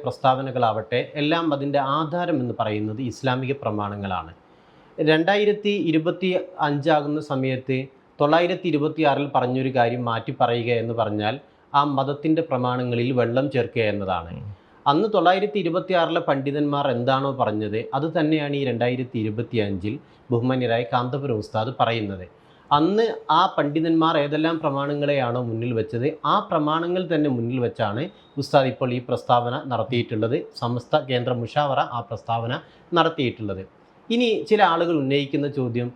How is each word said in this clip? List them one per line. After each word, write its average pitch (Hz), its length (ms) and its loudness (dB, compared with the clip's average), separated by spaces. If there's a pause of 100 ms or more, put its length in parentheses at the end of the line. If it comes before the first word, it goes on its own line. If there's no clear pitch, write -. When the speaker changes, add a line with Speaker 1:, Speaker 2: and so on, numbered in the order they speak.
Speaker 1:
പ്രസ്താവനകളാവട്ടെ, 123 960 0 (160)
എല്ലാം 156 400 0
അതിൻ്റെ 139 240 0
ആധാരം 156 640 0
എന്ന് 120 160 -4
പറയുന്നത് 107 420 -2
ഇസ്ലാമിക 131 600 -2
പ്രമാണങ്ങളാണ്. 101 720 -4 (680)
രണ്ടായിരത്തി 202 760 2 (160)
ഇരുപത്തി 175 400 0 (380)
അഞ്ചാകുന്ന 147 540 0
സമയത്ത് 131 560 -2 (420)
തൊള്ളായിരത്തി 170 480 2
ഇരുപത്തിയാറിൽ 147 680 2
പറഞ്ഞൊരു 131 400 0
കാര്യം 123 300 2
മാറ്റി 117 340 -4
പറയുക 120 320 2 (120)
എന്ന് 117 100 -4
പറഞ്ഞാൽ 107 420 0 (380)
ആ 143 100 6 (140)
മതത്തിൻ്റെ 143 440 0
പ്രമാണങ്ങളിൽ 123 720 0
വെള്ളം 127 400 2
ചേർക്കുക 120 300 0
എന്നതാണ്. 95 520 -2
Speaker 2:
ഉം. - 140 -10 (380)
Speaker 1:
അന്ന് 160 280 4
തൊള്ളായിരത്തി 196 460 4
ഇരുപത്തിയാറിലെ 165 680 0
പണ്ഡിതന്മാർ 143 560 0 (100)
എന്താണോ 135 360 0
പറഞ്ഞത് 107 480 -2 (140)
അത് 143 140 0 (120)
തന്നെയാണ് 151 360 0
ഈ 139 160 -2
രണ്ടായിരത്തി 123 480 -2
ഇരുപത്തിയഞ്ചിൽ 107 760 -2 (360)
ബഹുമാന്യരായ 123 520 2 (100)
കാന്തപുരം 127 500 -2
ഉസ്താദ് 117 360 -4
പറയുന്നത്. 107 480 -2 (440)
അന്ന് 175 320 4 (280)
ആ 160 100 6 (160)
പണ്ഡിതന്മാർ 160 600 2
ഏതെല്ലാം 156 420 0
പ്രമാണങ്ങളെയാണോ 139 880 0
മുന്നിൽ 117 240 -2
വെച്ചത് 117 340 -2 (180)
ആ 175 140 4
പ്രമാണങ്ങൾ 170 640 0 (100)
തന്നെ 151 220 2
മുന്നിൽ 117 240 -2
വെച്ചാണ് 113 420 0 (360)
ഉസ്താദ് 135 360 4
ഇപ്പോൾ 127 200 -2
ഈ 123 60 -2
പ്രസ്താവന 120 560 0 (160)
നടത്തിയിട്ടുള്ളത്, 117 680 -2 (240)
സമസ്ത 123 380 0 (100)
കേന്ദ്ര 123 240 0
മുഷാവറ 135 460 0 (180)
ആ 117 120 -4
പ്രസ്താവന 117 440 -4 (400)
നടത്തിയിട്ടുള്ളത്. 117 720 0 (460)
ഇനി 233 200 2 (200)
ചില 208 140 4
ആളുകൾ 170 400 4
ഉന്നയിക്കുന്ന 139 460 0 (100)
ചോദ്യം, 120 360 -2